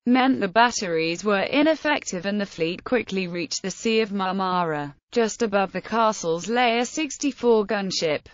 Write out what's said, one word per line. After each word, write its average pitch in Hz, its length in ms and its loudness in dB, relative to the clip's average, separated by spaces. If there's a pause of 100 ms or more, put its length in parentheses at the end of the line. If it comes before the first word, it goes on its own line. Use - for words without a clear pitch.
meant 254 340 4
the 202 80 0
batteries 175 720 2
were 202 200 2
ineffective 294 840 0
and 202 160 -2
the 202 60 -4
fleet 170 380 -4
quickly 190 420 -2
reached 170 360 -6
the 190 80 -6
Sea 220 300 0
of 208 120 -2
Marmara. 180 840 -2 (180)
Just 226 300 0
above 202 300 0
the 185 80 -6
castles 202 680 0
lay 233 300 2
a 247 60 2
sixty-four 240 840 0
gunship, 185 680 -2